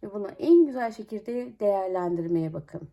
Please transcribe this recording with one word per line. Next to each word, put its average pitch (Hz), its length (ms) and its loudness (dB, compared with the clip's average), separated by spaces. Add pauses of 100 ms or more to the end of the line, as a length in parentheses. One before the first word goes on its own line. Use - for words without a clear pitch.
ve 202 100 -12
bunu 208 140 -6 (120)
en 339 260 8
güzel 247 260 -4
şekilde 220 680 -8
değerlendirmeye 175 920 0
bakın. 156 400 -14